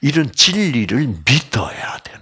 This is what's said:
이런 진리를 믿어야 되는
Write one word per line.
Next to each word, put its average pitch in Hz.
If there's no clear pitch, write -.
이런 143
진리를 143
믿어야 -
되는 -